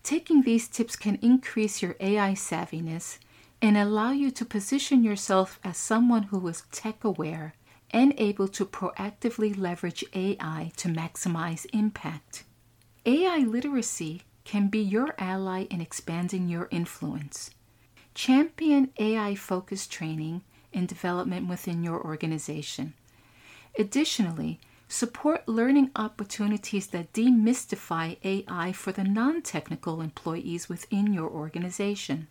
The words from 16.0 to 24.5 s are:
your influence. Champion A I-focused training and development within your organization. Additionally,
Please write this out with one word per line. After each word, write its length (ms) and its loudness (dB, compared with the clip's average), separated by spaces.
your 240 -4
influence. 800 -6
Champion 880 4
A 180 2
I-focused 760 -4
training 500 -6
and 140 0
development 600 -4
within 360 -4
your 180 -4
organization. 920 -6
Additionally, 800 0